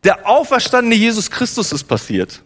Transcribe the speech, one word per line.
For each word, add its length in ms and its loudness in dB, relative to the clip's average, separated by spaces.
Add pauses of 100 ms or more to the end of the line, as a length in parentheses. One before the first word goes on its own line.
Der 240 2
auferstandene 680 2
Jesus 340 0
Christus 420 -6
ist 120 -6
passiert. 640 -4